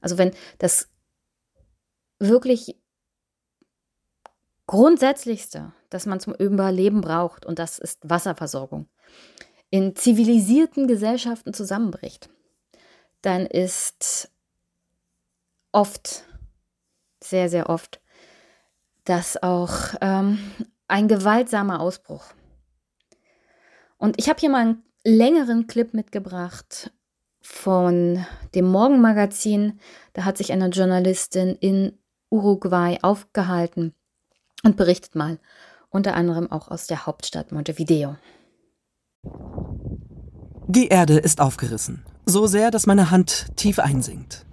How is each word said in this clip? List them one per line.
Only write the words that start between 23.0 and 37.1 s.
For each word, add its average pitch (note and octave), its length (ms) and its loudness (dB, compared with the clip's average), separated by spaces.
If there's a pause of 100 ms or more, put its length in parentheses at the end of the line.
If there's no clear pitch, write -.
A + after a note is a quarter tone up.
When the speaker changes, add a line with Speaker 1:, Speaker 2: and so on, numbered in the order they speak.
Speaker 1:
Und G#3+ 220 0
ich - 100 -2
habe D#4 120 0
hier D#4 100 2
mal C4 120 2
einen A3+ 200 0 (220)
längeren A#3 640 4
Clip A#3 260 -4
mitgebracht F#3 960 -10 (500)
von F3 840 0 (300)
dem F#3 120 2
Morgenmagazin. G#3 1120 2 (340)
Da F#3 120 -8
hat F#3+ 120 -2
sich - 140 -8
eine F#3 200 0
Journalistin F#3 840 0
in G3 420 0 (340)
Uruguay F#3+ 720 2
aufgehalten F3 920 -2 (720)
und G#3 120 6
berichtet F3+ 380 0
mal, D#3+ 240 -4 (520)
unter G3 240 0
anderem E3+ 360 -2
auch D#3 180 -10
aus - 200 -12
der D#3+ 180 -8
Hauptstadt - 460 -10